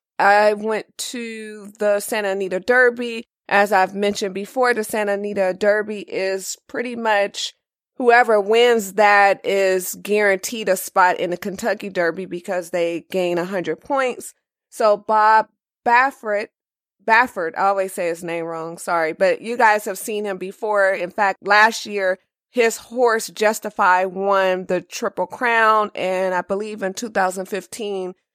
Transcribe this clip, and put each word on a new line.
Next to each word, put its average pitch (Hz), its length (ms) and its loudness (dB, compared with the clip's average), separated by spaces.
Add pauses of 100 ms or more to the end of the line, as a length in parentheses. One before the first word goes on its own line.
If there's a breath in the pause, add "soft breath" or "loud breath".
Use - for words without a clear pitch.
(180)
I 208 360 4
went 214 460 -6
to 214 800 -12
the 208 220 2
Santa 208 300 -4
Anita 190 320 -2
Derby. 240 640 2 (240)
As 202 240 2
I've 185 220 2
mentioned 202 380 -2
before, 240 400 0
the 214 120 -4
Santa 208 280 -4
Anita 202 460 -2
Derby 208 480 0
is 190 480 -6 (140)
pretty 247 260 -8
much 208 580 -2 (420)
whoever 233 440 6
wins 220 540 2
that 202 500 4
is 190 600 0
guaranteed 202 680 -2
a 185 80 2
spot 180 420 2
in 180 120 -2
the 175 60 -6
Kentucky 202 520 -6
Derby 175 380 -4
because 175 420 -6
they 170 400 -4
gain 175 300 -2
a 170 60 -4
hundred 175 320 -6
points. - 580 -4 (340)
So 214 280 2
Bob 214 500 2 (360)
Baffert, 240 680 0 (540)
Baffert, 220 540 2
I - 120 -2
always 190 240 -2
say 175 160 -4
his 165 140 -6
name 170 220 -6
wrong, 165 320 -10
sorry, 165 360 -2
but 185 280 0
you 226 160 -8
guys 214 280 4
have 190 120 -8
seen 208 280 -6
him 196 120 -6
before. 196 540 0
In 175 180 -4
fact, 196 320 -2
last 214 460 2
year, 196 320 -4 (320)
his 226 260 0
horse 233 520 -2
Justify 202 760 0
won 190 600 0
the 180 140 -2
Triple 180 460 -6
Crown, 220 680 2
and 185 400 -2
I 180 60 -2
believe 208 420 -8
in 190 100 -4
two 233 160 -10
thousand 190 380 -4
fifteen, 190 680 -8 (220)